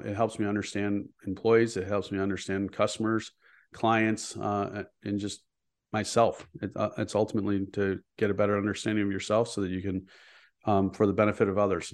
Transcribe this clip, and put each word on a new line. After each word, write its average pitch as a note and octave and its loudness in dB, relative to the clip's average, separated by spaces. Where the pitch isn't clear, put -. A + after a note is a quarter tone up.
it G2+ -4
helps A2 -2
me G#2+ 0
understand G2+ -2
employees. A2+ 4
It F#2+ -4
helps G2+ -2
me G2 -2
understand G2 -2
customers, A2 -2
clients, A2 0
uh, G2+ -4
and G2+ -2
just G2 -8
myself. - 2
It, G2+ -6
uh, G#2+ 0
it's A2 -4
ultimately G2+ 0
to G2 0
get G#2 2
a F#2+ 0
better G2+ 2
understanding G#2 0
of G2+ 0
yourself G#2+ 0
so G2+ -4
that F#2 -2
you F#2 -4
can, F#2+ -4
um, G2 4
for G#2+ 4
the G2 4
benefit G#2 4
of F#2+ 0
others, F#2+ 0